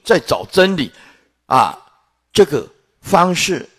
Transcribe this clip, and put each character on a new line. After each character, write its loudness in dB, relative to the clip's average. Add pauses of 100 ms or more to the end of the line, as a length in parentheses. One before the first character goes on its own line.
在 2
找 -4
真 2
理， -6 (560)
啊， 0 (540)
这 4
个 -8 (300)
方 0
式 -6